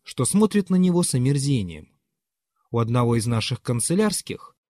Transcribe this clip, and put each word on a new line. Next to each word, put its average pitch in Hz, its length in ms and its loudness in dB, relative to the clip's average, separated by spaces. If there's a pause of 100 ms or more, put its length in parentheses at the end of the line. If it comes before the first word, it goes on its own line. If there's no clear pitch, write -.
что - 220 -4
смотрят 202 460 2
на 185 60 2
него 180 260 4
с 175 120 -2
омерзением. 127 760 -2 (800)
У 117 80 -2
одного 117 380 2
из 110 100 -2
наших 117 340 -2
канцелярских 170 960 -4 (140)